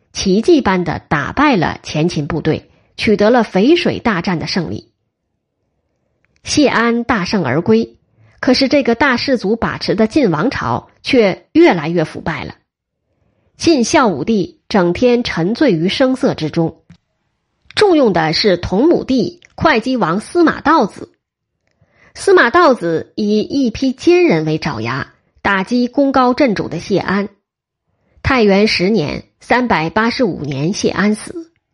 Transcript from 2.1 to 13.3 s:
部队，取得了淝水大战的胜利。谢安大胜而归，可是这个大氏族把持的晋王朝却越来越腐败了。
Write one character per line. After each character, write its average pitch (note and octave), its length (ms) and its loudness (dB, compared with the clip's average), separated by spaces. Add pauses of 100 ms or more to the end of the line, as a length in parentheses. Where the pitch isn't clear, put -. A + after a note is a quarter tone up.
部 D#3+ 140 -4
队， - 300 -2 (260)
取 G#3 200 2
得 G#3 140 4
了 B3 140 4
淝 B3 320 2
水 D#3+ 220 -2
大 F#3+ 240 -2
战 F3+ 160 -2
的 D3 80 -8
胜 D#3 240 -4
利。 - 220 -14 (1500)
谢 D4 260 0
安 A#3 360 0
大 G#3 200 -2
胜 F#3 200 -2
而 C3 160 -2
归， A3+ 380 0 (420)
可 C4 140 2
是 C4 140 0
这 C#4+ 140 2
个 A#3 120 0
大 C4 220 0
氏 C4 200 -2
族 G#3 200 -2
把 D3+ 220 -6
持 - 160 -4
的 A3 120 0
晋 A3+ 240 0
王 D#3+ 200 -2
朝 - 400 -6 (120)
却 A3 500 0
越 D#4 220 6
来 D#3 140 -4
越 E3+ 160 0
腐 - 160 -12
败 C#3 240 -8
了。 - 100 -14 (1000)